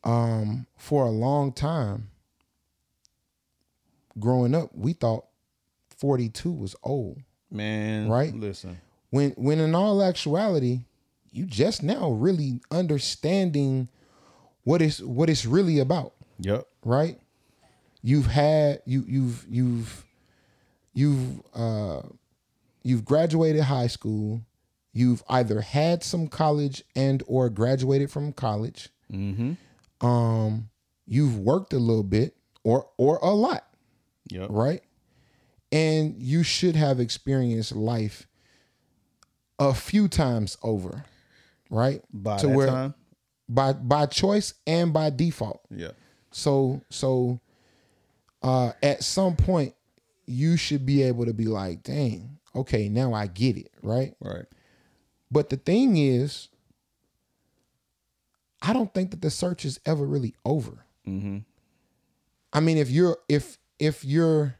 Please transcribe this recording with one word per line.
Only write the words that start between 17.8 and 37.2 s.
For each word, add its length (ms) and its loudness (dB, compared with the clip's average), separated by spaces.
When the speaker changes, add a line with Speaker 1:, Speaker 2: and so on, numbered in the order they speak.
Speaker 1:
You've 240 4
had, 580 4
you, 220 -2
you've, 420 -2
you've, 560 -2
you've, 480 0
uh, 480 -4
you've 220 0
graduated 580 2
high 240 0
school. 560 -4
You've 360 2
either 320 0
had 420 0
some 240 -4
college 560 -2
and 320 2
or 200 2
graduated 640 0
from 220 -6
college. 560 -6
Speaker 2:
Mm-hmm. 400 -4
Speaker 1:
Um, 640 0
you've 320 0
worked 340 0
a 60 0
little 240 2
bit 320 0
or, 320 2
or 260 4
a 80 2
lot. 340 2
Speaker 2:
Yep. 200 -8
Speaker 1:
Right? 320 0
And 480 2
you 240 0
should 320 0
have 240 2
experienced 760 -2